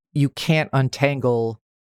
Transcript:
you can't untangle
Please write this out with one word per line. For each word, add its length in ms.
you 160
can't 420
untangle 880